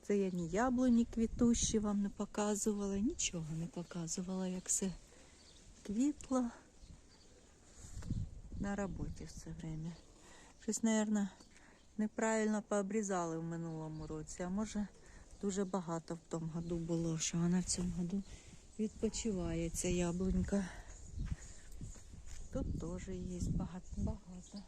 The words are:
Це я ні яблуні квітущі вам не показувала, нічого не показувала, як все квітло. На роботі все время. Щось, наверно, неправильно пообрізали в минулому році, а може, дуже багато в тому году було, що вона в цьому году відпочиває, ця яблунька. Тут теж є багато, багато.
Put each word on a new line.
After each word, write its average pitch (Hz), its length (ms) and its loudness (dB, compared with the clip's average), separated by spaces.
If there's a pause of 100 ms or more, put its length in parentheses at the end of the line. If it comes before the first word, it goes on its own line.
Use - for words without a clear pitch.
Це 202 160 2
я 190 120 4
ні 175 180 0
яблуні 240 560 6
квітущі 226 720 4
вам 208 240 2
не 202 60 2
показувала, 202 880 0
нічого 180 560 0
не 160 120 -2
показувала, 180 800 -4
як 185 200 -6
все 190 240 2 (920)
квітло. 254 640 2 (2000)
На 202 160 0
роботі 175 480 -4
все - 260 -12
время. 160 420 -6 (680)
Щось, - 200 -2
наверно, 214 460 4 (680)
неправильно 214 720 2
пообрізали 196 680 2
в 165 60 -2
минулому 160 640 -4
році, 156 360 -6
а 180 60 -2
може, 208 400 0 (540)
дуже 202 220 2
багато 170 500 -2
в 165 140 -10
тому 165 260 -2
году 170 240 0
було, 165 400 2
що 165 200 0
вона 175 220 6
в 175 40 0
цьому 180 320 0
году 180 260 0 (560)
відпочиває, 180 920 0
ця - 180 0
яблунька. 180 800 4 (1800)
Тут - 280 -2
теж 180 280 -6
є 180 320 -4 (100)
багато, 180 360 -2 (100)
багато. 202 720 -4